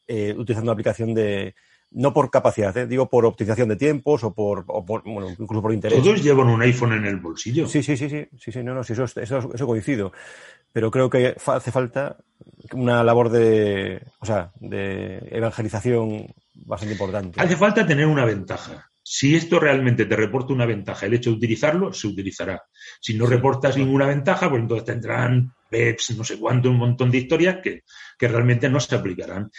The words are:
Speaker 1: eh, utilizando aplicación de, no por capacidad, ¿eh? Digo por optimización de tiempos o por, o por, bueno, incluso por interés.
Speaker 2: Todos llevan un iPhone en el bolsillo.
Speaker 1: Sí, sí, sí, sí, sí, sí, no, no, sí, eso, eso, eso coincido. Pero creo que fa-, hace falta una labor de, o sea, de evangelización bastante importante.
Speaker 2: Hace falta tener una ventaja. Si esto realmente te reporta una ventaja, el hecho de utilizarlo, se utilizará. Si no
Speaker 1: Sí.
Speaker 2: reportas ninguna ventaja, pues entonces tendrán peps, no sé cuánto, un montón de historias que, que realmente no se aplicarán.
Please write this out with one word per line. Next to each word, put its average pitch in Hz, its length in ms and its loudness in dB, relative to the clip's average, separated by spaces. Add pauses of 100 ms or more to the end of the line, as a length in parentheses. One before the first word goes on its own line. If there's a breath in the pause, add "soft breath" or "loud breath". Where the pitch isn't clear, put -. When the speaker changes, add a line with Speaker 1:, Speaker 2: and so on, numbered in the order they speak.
Speaker 1:
eh, 107 300 -4
utilizando 117 340 -2
aplicación 113 440 -2
de, 101 400 -2 (360 soft breath)
no 139 220 0
por 143 180 2
capacidad, 110 460 2
¿eh? 123 100 -2
Digo 127 220 0
por 117 180 4
optimización 110 420 0
de 104 80 0
tiempos 143 480 0
o 98 100 -4
por, 101 320 -2
o - 180 -6
por, 104 200 -6
bueno, 101 260 -8
incluso 107 320 -4
por 107 100 0
interés. 110 300 4
Speaker 2:
Todos 196 200 6
llevan 135 260 6
un 113 140 4
iPhone 120 300 4
en 107 140 0
el 98 100 -2
bolsillo. 113 500 -4
Speaker 1:
Sí, 139 160 0
sí, 143 140 -2
sí, 139 120 -4
sí, 147 180 -8 (120)
sí, - 140 -14
sí, 127 100 -10
no, 123 120 -8
no, 131 80 -6
sí, 117 120 -8
eso, 127 100 -2
eso, 120 500 -6
eso 120 120 -4
coincido. 113 460 -2 (600 loud breath)
Pero 110 180 0
creo 131 200 2
que 127 260 2
fa-, 131 200 -2
hace 123 140 -6
falta 131 460 -4 (560)
una 120 320 2
labor 117 240 4
de, 104 760 2 (140)
o - 40 -14
sea, 98 340 -4
de 98 600 -8 (120)
evangelización 110 1000 -4 (260)
bastante 107 400 -8
importante. 95 440 -6
Speaker 2:
Hace 175 180 0
falta 208 300 2
tener 151 200 2
una 139 180 2
ventaja. 98 640 -6 (140)
Si - 320 2
esto 165 260 2
realmente 131 460 4
te 107 100 0
reporta 123 380 0
una 123 100 0
ventaja, 101 400 -4
el 107 100 0
hecho 117 160 0
de 113 60 0
utilizarlo, 147 560 0
se - 140 -8
utilizará. 92 560 -8 (380 loud breath)
Si 113 140 -4
no 117 120 2
Speaker 1:
Sí. 123 80 4
Speaker 2:
reportas 131 420 2
ninguna 135 300 2
ventaja, 170 420 0
pues 123 140 0
entonces 113 240 -4
tendrán 123 640 0 (160)
peps, 113 480 0
no 110 80 -6
sé 98 140 -8
cuánto, 123 320 2
un 127 60 4
montón 120 340 2
de 127 80 4
historias 165 440 2
que, 90 200 -8 (360 loud breath)
que 123 100 2
realmente 120 420 2
no 127 80 2
se 127 160 -2
aplicarán. 92 640 -6